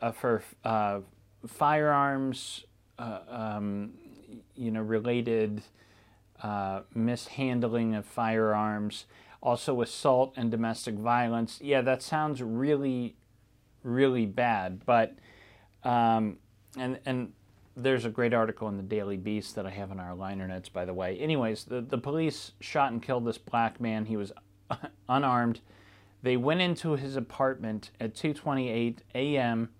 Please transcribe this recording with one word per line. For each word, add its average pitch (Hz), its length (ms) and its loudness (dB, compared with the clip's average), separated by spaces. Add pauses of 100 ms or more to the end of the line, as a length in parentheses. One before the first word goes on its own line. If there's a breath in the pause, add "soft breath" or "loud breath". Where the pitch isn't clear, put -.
uh, 117 120 -2
for, 117 280 2 (220)
uh, 104 380 2 (440)
firearms, 139 1160 2 (340)
uh, 117 300 -8
um, 104 640 -4 (640)
you 117 160 -4
know, 110 100 -2
related, 110 800 0 (800 soft breath)
uh, 98 400 -4 (140)
mishandling 117 1000 0
of 104 100 -4
firearms, 107 1000 0 (380 loud breath)
also 123 380 2
assault 131 560 2
and 117 120 0
domestic 113 460 -2
violence. 117 640 0
Yeah, 143 200 2
that 127 200 2
sounds 151 400 -2
really, 127 760 0 (680)
really 127 420 4
bad, 101 600 0
but, 117 320 4 (680 loud breath)
um, 113 540 4 (400)
and, 127 280 -4
and 127 280 -4 (420)
there's 123 300 2
a 117 40 -2
great 120 240 2
article 110 360 0
in 101 80 -4
the 98 60 -6
Daily 101 340 -2
Beast 104 380 -4
that 101 100 -4
I 95 60 -8
have 98 200 -8
in 95 80 -8
our 90 160 -8
liner 95 320 -6
notes, 92 220 -8
by 90 160 -4
the 92 80 -4
way. 92 260 -2
Anyways, 127 460 0
the, 123 160 -4
the 123 160 -4
police 151 640 -2
shot 139 320 0
and 117 100 -4
killed 123 220 0
this 113 120 -2
black 117 440 -2
man. 110 240 -2
He 110 100 -4
was 101 160 -4 (380)
<laughs> - 400 -8
unarmed. 123 500 2 (600 loud breath)
They 127 140 2
went 143 240 4
into 170 320 2
his 135 240 -2
apartment 117 840 -2
at 113 140 -4
two 151 200 -2
twenty-eight 120 680 -2 (120)
A 139 220 2
M 117 320 2 (100)